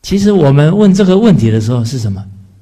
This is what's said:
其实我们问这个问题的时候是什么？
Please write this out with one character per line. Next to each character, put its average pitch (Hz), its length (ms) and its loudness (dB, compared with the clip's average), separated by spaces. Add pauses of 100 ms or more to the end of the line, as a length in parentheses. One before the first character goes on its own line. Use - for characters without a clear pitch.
其 196 160 -4
实 202 140 0
我 160 180 2
们 151 260 2
问 208 160 2
这 196 120 2
个 185 120 2
问 208 200 2
题 110 140 0
的 110 100 -2
时 107 100 -4
候 123 140 -2
是 127 160 -8
什 107 100 -6
么？ 95 160 -10 (360)